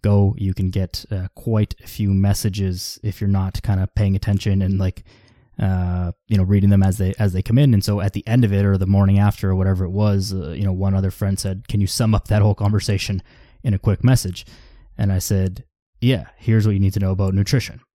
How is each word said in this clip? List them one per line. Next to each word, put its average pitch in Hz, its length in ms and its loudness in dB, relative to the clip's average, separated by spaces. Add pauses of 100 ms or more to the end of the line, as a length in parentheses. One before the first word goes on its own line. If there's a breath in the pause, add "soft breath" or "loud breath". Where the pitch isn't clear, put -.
go, 101 360 4
you 95 160 -2
can 95 160 -2
get, - 420 -6
uh, 95 220 -6
quite 107 480 -2
a - 60 -20
few 101 260 -2
messages 98 880 -2
if 104 180 -6
you're 101 80 -2
not 95 340 -2
kinda 95 320 0
paying 98 220 0
attention 101 440 0
and, 95 160 0
like, 95 280 -4 (520 soft breath)
uh, 90 540 -2 (160)
you 107 80 0
know, 95 80 4
reading 101 260 4
them 98 140 6
as 95 140 2
they, 95 220 -2
as 101 120 0
they 92 100 -4
come 113 160 0
in. 139 160 4
And 98 120 2
so 101 160 -2
at 98 100 -2
the - 160 -8
end 120 160 2
of 101 80 2
it, 98 140 2
or 98 120 2
the 92 80 0
morning 98 320 4
after, 101 340 2
or 92 40 2
whatever 92 300 0
it 87 60 -8
was, 98 420 0
uh, 82 160 -6
you 87 160 -6
know, 95 80 0
one 95 200 -2
other 95 160 0
friend 98 300 -4
said, 95 300 -8
"Can 104 100 -2
you 98 80 0
sum 113 260 0
up 104 140 -2
that 107 140 2
whole 104 120 4
conversation 101 680 -2 (400 soft breath)
in 101 100 0
a 92 60 0
quick - 240 0
message?" 123 420 0 (520 loud breath)
And 101 120 -2
I 92 100 0
said, 95 440 -2 (380)
"Yeah, 120 240 0 (100)
here's 110 300 2
what 107 80 2
you 98 80 2
need 95 140 2
to 98 40 -2
know 95 120 0
about 95 220 0
nutrition. 101 460 0 (160)